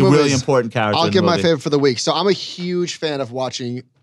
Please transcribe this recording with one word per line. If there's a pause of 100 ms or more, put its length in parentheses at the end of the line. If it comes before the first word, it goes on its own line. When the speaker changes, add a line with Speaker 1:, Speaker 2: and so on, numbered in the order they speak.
Speaker 1:
a
really
Speaker 2:
movies.
Speaker 1:
important
character
Speaker 2:
I'll
Speaker 1:
in
Speaker 2:
give
Speaker 1:
the
Speaker 2:
my
Speaker 1:
movie.
Speaker 2:
favorite
for
the
week.
So
I'm
a
huge
fan
of
watching (180)